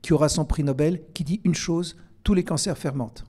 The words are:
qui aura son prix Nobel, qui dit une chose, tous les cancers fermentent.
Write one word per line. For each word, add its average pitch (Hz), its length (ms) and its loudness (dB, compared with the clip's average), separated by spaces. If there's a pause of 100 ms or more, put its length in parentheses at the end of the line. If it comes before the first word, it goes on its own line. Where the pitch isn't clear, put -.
qui - 100 0
aura 151 160 4
son 156 160 0
prix 147 200 0
Nobel, 147 360 0 (140)
qui 160 100 -4
dit 175 200 -4
une 175 100 4
chose, 170 420 -4 (260)
tous 208 120 4
les 180 100 4
cancers 160 320 -2
fermentent. 135 520 -6